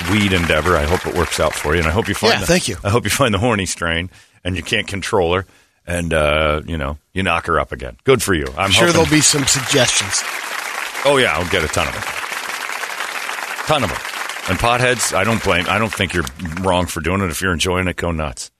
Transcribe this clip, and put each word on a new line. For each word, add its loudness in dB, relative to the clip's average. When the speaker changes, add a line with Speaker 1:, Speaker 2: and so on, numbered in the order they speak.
Speaker 1:
weed 4
endeavor. 4
I 2
hope 0
it -4
works 0
out 2
for 0
you, 2
and 2
I 2
hope 0
you -2
find 2
Speaker 2:
Yeah, 0
Speaker 1:
the, -4
Speaker 2:
thank 2
you. -4
Speaker 1:
I 0
hope 2
you 0
find 2
the 0
horny 2
strain, -4
and -4
you -6
can't -2
control 0
her, 0
and, -2
uh, 2
you -4
know, -4
you -2
knock 0
her 2
up -2
again. -10
Good 4
for 2
you. 0
I'm 0
Speaker 2:
Sure 4
Speaker 1:
hoping 4
Speaker 2:
there'll 2
be 6
some 2
suggestions. 0
Speaker 1:
Oh, 4
yeah, 4
I'll -2
get 2
a -2
ton 0
of -6
them. -8
Ton 2
of -2
them. -6
And 0
potheads, 2
I 2
don't 0
blame, 2
I 2
don't 0
think -2
you're 0
wrong 2
for -6
doing 0
it. -2
If -6
you're 0
enjoying 0
it, -2
go -2
nuts. -6